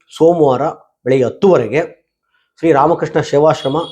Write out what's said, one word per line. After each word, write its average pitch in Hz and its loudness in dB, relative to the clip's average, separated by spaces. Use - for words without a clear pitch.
ಸೋಮವಾರ 151 2
ಬೆಳಗ್ಗೆ 127 0
ಹತ್ತುವರೆಗೆ 127 -2
ಶ್ರೀ 160 0
ರಾಮಕೃಷ್ಣ 151 0
ಸೇವಾಶ್ರಮ, 143 0